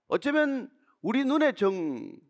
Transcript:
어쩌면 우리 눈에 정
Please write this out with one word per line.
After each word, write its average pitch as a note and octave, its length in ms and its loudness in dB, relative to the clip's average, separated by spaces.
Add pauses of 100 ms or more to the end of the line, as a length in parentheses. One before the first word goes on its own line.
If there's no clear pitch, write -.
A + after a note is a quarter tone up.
어쩌면 C#4 600 0 (300)
우리 C4 240 0
눈에 C#4+ 280 2
정 F3+ 600 -2 (180)